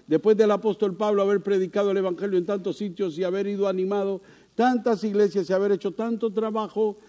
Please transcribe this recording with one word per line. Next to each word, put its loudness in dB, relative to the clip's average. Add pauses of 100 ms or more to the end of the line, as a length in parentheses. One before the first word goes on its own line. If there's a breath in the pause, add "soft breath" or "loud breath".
después 4
del 4
apóstol 0
Pablo 2
haber 2
predicado 0
el 0
evangelio -2
en 0
tantos -4
sitios -4
y -4
haber -2
ido -2
animado -2 (360 loud breath)
tantas 2
iglesias 0
y 0
haber 2
hecho -2
tanto -4
trabajo, -4 (100)